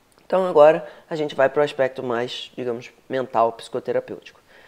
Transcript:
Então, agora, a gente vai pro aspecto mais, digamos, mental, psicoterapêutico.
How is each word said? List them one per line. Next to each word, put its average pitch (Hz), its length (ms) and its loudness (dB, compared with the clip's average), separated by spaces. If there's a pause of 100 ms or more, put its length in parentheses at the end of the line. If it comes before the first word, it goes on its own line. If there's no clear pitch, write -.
(260)
Então, 185 200 0
agora, 160 400 6 (240)
a 170 60 -6
gente 151 200 -4
vai 135 120 4
pro 147 160 0
aspecto 131 400 -2
mais, 123 540 -6
digamos, 123 340 -8 (160)
mental, 117 460 0
psicoterapêutico. - 880 -8 (260)